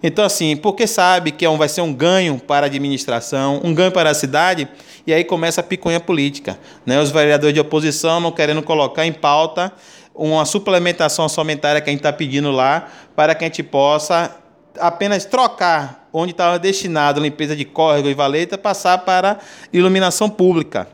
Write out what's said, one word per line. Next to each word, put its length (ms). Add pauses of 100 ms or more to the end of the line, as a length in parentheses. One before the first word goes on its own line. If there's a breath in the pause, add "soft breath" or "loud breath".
Então, 240
assim, 280
porque 320
sabe 460
que 100
é 60
um, 80
vai 140
ser 100
um 120
ganho 460
para 280
a 20
administração, 960
um 80
ganho 180
para 200
a 40
cidade, 540 (380 loud breath)
e 60
aí 120
começa 380
a 20
picuinha 340
política, 600 (260 loud breath)
né? 160
Os 100
vereadores 440
de 60
oposição 600
não 100
querendo 320
colocar 440
em 60
pauta 600 (420 loud breath)
uma 300
suplementação 800
orçamentária 560
que 80
a 40
gente 100
tá 100
pedindo 380
lá, 380 (260 loud breath)
para 200
que 100
a 40
gente 140
possa 760 (420)
apenas 460
trocar 880
onde 220
tava 240
destinado 600
a 40
limpeza 340
de 80
córrego 440
e 60
valeta, 440
passar 400
para 400 (340 loud breath)
iluminação 560
pública 640